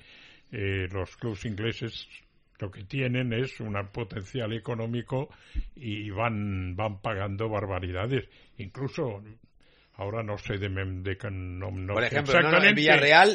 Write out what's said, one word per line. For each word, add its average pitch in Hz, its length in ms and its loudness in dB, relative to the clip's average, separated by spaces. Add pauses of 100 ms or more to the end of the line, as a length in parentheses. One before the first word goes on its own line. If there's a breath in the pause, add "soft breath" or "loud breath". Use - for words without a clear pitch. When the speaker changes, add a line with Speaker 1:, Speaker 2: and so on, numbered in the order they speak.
(520 soft breath)
Speaker 1:
eh, 98 400 -2
los 92 260 -6
clubs 110 280 -6
ingleses 110 640 -6 (520)
lo 101 100 -6
que 101 140 -16
tienen 127 500 -2
es 127 260 -4
un 107 140 -6 (180)
potencial 113 640 -6
económico 117 760 -4 (460 loud breath)
y 107 360 -8
van, 101 640 -2
van 104 260 -4
pagando 101 480 -2
barbaridades. 98 760 -2 (320 soft breath)
Incluso 120 640 -6 (720)
ahora 104 280 -4
no 104 140 -4
sé 104 220 -4
de 101 100 -2
mem-, 95 320 -4
de 95 160 -4
ca-, 107 140 -8
no, 92 400 -8
no 95 240 -4
Speaker 2:
Por 113 80 2
Speaker 1:
sé 120 60 2
Speaker 2:
ejemplo, 139 260 0
no, 170 60 8
no, 147 80 4
el 160 40 4
Speaker 1:
exactamente 196 280 6
Speaker 2:
Villarreal, 151 540 10